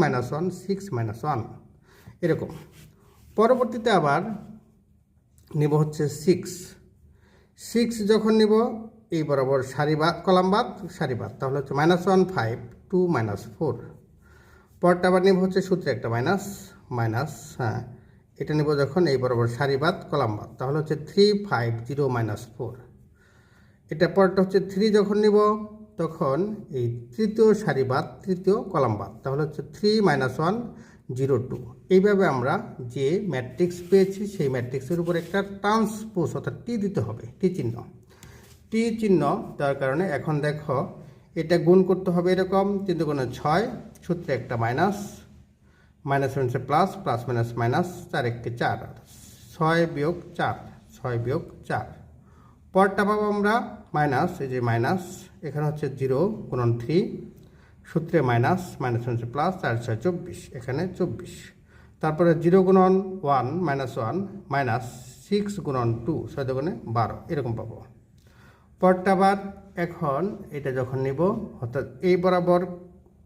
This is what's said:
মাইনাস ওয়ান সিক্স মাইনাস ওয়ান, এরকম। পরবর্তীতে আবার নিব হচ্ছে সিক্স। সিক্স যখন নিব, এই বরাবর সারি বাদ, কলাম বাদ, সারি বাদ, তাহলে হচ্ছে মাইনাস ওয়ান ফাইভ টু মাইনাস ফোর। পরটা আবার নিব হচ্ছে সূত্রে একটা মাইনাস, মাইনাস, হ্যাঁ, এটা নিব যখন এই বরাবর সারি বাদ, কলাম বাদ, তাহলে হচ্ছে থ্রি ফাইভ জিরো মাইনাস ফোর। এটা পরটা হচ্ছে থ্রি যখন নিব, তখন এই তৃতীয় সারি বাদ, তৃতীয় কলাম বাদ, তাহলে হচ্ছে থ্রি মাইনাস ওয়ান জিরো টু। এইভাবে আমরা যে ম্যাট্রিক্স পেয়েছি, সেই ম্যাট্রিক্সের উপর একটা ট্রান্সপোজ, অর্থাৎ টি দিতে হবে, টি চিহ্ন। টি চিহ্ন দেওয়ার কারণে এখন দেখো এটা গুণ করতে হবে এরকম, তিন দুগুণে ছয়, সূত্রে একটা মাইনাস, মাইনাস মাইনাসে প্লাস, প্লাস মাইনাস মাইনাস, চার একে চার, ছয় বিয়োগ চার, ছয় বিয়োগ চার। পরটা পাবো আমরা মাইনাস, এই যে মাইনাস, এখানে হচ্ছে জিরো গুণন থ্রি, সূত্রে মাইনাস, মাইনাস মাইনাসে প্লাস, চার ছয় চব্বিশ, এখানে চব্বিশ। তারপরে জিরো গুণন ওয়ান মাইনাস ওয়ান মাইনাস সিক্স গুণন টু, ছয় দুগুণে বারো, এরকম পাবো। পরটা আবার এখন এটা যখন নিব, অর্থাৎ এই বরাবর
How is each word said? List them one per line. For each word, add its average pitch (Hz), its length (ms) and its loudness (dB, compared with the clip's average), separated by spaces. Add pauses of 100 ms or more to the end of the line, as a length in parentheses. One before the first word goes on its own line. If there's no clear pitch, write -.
মাইনাস 127 300 0
ওয়ান 151 120 -4 (180)
সিক্স 196 220 -6 (120)
মাইনাস 113 280 -4
ওয়ান, 143 160 -2 (840)
এরকম। 156 260 0 (880)
পরবর্তীতে 233 640 2
আবার 147 220 2 (1300)
নিব 147 220 0 (100)
হচ্ছে 156 220 -2 (180)
সিক্স। - 300 2 (1080)
সিক্স 233 340 0 (160)
যখন 220 300 4
নিব, 214 120 6 (640)
এই 156 120 2
বরাবর 135 320 2 (120)
সারি 151 300 2
বাদ, 165 120 2 (120)
কলাম 180 280 6
বাদ, 233 140 2 (280)
সারি 127 240 -2
বাদ, 107 180 -10
তাহলে 135 220 -2
হচ্ছে 139 200 -6
মাইনাস 170 280 4
ওয়ান 190 120 6 (140)
ফাইভ 117 220 -2 (340)
টু 185 80 2 (160)
মাইনাস 110 280 -2 (120)
ফোর। 151 220 -2 (1040)
পরটা 175 280 4
আবার 185 160 6
নিব 190 180 6
হচ্ছে 190 240 2
সূত্রে - 260 0
একটা 113 200 -6
মাইনাস, 160 300 0 (540)
মাইনাস, 117 340 0 (260)
হ্যাঁ, 113 220 -2 (600)
এটা 143 180 -4
নিব 147 100 2 (140)
যখন 180 200 2 (100)
এই 131 100 2
বরাবর 120 340 2
সারি 139 260 2
বাদ, 180 140 2 (140)
কলাম 131 280 0
বাদ, - 200 -14
তাহলে 135 220 -2
হচ্ছে 151 160 -2 (120)
থ্রি 196 160 6 (240)
ফাইভ 120 220 0 (160)
জিরো 143 180 -2 (100)
মাইনাস 107 280 -2 (120)
ফোর। 117 200 -10 (1160)
এটা 165 160 0 (100)
পরটা 190 260 4
হচ্ছে 190 180 4 (100)
থ্রি 202 160 0 (120)
যখন 202 260 2
নিব, 208 120 6 (640)
তখন 156 380 -2 (400)
এই 120 80 0 (260)
তৃতীয় 220 360 2 (140)
সারি 135 280 2
বাদ, 147 140 0 (200)
তৃতীয় 185 320 0 (160)
কলাম 127 280 2
বাদ, 98 120 -10 (100)
তাহলে 139 220 -2
হচ্ছে 147 180 -8 (120)
থ্রি 208 160 2 (180)
মাইনাস 135 320 2
ওয়ান 175 160 2 (600)
জিরো 135 180 2 (120)
টু। - 100 -8 (360)
এইভাবে 196 300 6 (100)
আমরা 135 200 0 (400)
যে 139 120 0 (260)
ম্যাট্রিক্স 139 460 -2 (120)
পেয়েছি, 190 320 4 (120)
সেই 143 200 0
ম্যাট্রিক্সের 131 480 -4
উপর 170 200 0
একটা 202 160 -4 (240)
ট্রান্সপোজ, 202 680 0 (100)
অর্থাৎ 127 260 -6
টি 240 100 -6 (100)
দিতে 190 220 -2
হবে, 110 180 -10 (140)
টি 185 180 2
চিহ্ন। 120 200 -4 (960)
টি 220 120 2 (180)
চিহ্ন 190 220 4 (340)
দেওয়ার 139 260 0
কারণে 139 220 0 (140)
এখন 151 160 -2 (120)
দেখো 143 300 -2 (640)
এটা 160 160 2 (100)
গুণ 180 120 8 (100)
করতে 185 260 0
হবে 175 200 2
এরকম, 190 320 2 (180)
তিন 180 140 0
দুগুণে 147 280 -2 (120)
ছয়, 165 260 2 (400)
সূত্রে 170 340 -4
একটা 123 240 -6
মাইনাস, 160 360 0 (1080)
মাইনাস 139 320 0
মাইনাসে 127 320 -2
প্লাস, 170 220 2 (120)
প্লাস 120 260 -2
মাইনাস 117 220 0 (100)
মাইনাস, 139 280 0 (220)
চার 143 200 -2
একে 117 200 -8 (100)
চার, 120 180 -2 (760)
ছয় 165 300 2 (120)
বিয়োগ 151 220 -2 (220)
চার, 127 180 -2 (380)
ছয় 120 300 -4
বিয়োগ 143 200 -4 (240)
চার। 123 180 -4 (880)
পরটা 196 340 4
পাবো 214 160 2 (100)
আমরা 208 200 2 (420)
মাইনাস, 151 360 2 (120)
এই 135 80 -6
যে 127 60 -2 (100)
মাইনাস, 127 340 2 (440)
এখানে 147 220 -4
হচ্ছে - 180 -4 (140)
জিরো 131 180 0 (320)
গুণন 123 200 2 (100)
থ্রি, 151 160 0 (920)
সূত্রে 165 280 0 (100)
মাইনাস, 131 340 2 (200)
মাইনাস 120 240 -2
মাইনাসে 117 280 -4
প্লাস, 160 180 0 (100)
চার 120 120 0 (100)
ছয় 110 200 -4
চব্বিশ, 175 340 -4 (200)
এখানে 131 240 -6 (160)
চব্বিশ। 143 360 -6 (680)
তারপরে 156 280 4 (140)
জিরো 175 220 6
গুণন 190 280 6 (300)
ওয়ান 143 220 2 (200)
মাইনাস 139 320 -2
ওয়ান 117 180 -2 (360)
মাইনাস 127 340 0 (400)
সিক্স 202 260 0 (140)
গুণন 127 220 0 (160)
টু, 160 100 -2 (180)
ছয় 135 160 -4
দুগুণে 139 240 -2 (240)
বারো, 107 200 0 (160)
এরকম 123 260 -4
পাবো। 110 180 -10 (1040)
পরটা 185 360 4
আবার 196 200 4 (480)
এখন 156 380 -2 (340)
এটা 139 220 -4
যখন 127 280 -2
নিব, 135 140 -2 (420)
অর্থাৎ 123 220 -4 (240)
এই 180 140 6
বরাবর 180 380 4 (640)